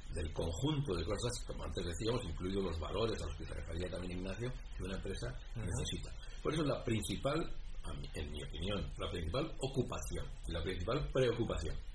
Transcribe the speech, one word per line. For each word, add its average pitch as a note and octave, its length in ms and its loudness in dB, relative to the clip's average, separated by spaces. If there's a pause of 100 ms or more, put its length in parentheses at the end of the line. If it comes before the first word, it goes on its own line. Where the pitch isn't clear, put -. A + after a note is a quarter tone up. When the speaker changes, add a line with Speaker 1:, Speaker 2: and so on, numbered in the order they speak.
(120)
Speaker 1:
del D#2+ 200 -2
conjunto A2+ 640 2
de E2+ 100 0
cosas, A2+ 420 0
como - 180 -4
antes F2 200 4
decíamos, A2 400 4
incluidos F#2 400 4
los E2 160 2
valores G2 420 4
a D#2+ 40 0
los - 100 -2
que - 100 -4
se D#2+ 80 -4
refería E2 360 0
también F2+ 280 -2
Ignacio, G2 340 0 (240)
que F#2 80 -4
una F#2+ 120 0
empresa A#2+ 380 -2 (200)
Speaker 2:
Ujú. A2+ 100 -2
Speaker 1:
necesita. - 480 0 (300)
Por D3+ 100 2
eso D#3+ 120 2
la B2+ 180 2
principal, C3+ 720 0 (300)
a F2+ 100 -2
mi, C#2+ 200 -4
en D2+ 180 -4
mi D2 100 -4
opinión, E2 560 -2
la F2+ 120 -2
principal F2 500 0
ocupación - 640 0 (200)
y - 60 -4
la - 100 0
principal F#2+ 500 0
preocupación A#2 640 2 (180)